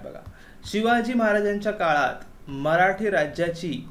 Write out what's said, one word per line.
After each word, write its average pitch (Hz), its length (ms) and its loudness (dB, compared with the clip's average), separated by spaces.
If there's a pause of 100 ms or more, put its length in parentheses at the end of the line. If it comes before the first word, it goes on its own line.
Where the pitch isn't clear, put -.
बघा, - 260 -14 (400)
शिवाजी 233 440 2
महाराजांच्या 208 580 2
काळात 147 800 -2
मराठी 175 600 2
राज्याची 170 800 -2